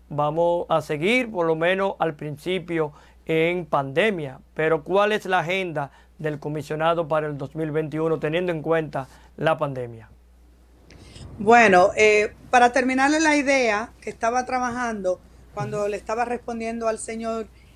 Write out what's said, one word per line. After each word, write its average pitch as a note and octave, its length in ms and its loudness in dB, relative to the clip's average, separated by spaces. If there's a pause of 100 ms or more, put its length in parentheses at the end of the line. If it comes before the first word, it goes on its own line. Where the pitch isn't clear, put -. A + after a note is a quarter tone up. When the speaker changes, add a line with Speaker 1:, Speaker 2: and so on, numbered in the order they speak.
Speaker 1:
vamos E3 640 0
a D#3+ 100 2
seguir, G3+ 500 0
por F3 160 -2
lo E3 80 2
menos F#3+ 440 0
al D#3 180 -2
principio, D#3+ 760 -4 (320)
en E3 400 0
pandemia? D3 760 -2 (140)
Pero, D#3 300 0
¿cuál G3+ 280 2
es G#3 140 -4
la F#3 140 0
agenda E3 520 -4 (260)
del D3+ 200 -4
comisionado D#3 680 -2
para D#3 180 0
el D3 100 -6
dos C3+ 180 -10
mil D#3+ 180 -4
veintiuno, D#3 460 -2
teniendo E3 340 -2
en D#3 100 -6
cuenta D3 440 -2 (300)
la D#3 220 0
pandemia? B2 520 -8 (1300)
Speaker 2:
Bueno, G3+ 580 8
eh, G#3+ 380 4 (160)
para B3 200 6
terminarle C4+ 480 2
la D#4 160 2
idea B3+ 680 0
que - 80 -12
estaba A#3+ 340 -2
trabajando A#3+ 760 -4 (340)
cuando G#3 260 -6
Speaker 1:
Ujú. G#3 80 -2
Speaker 2:
le G#3 80 -4
estaba A3+ 300 -4
respondiendo A#3 600 -6
al A3 120 -2
señor, A3+ 480 -8 (300)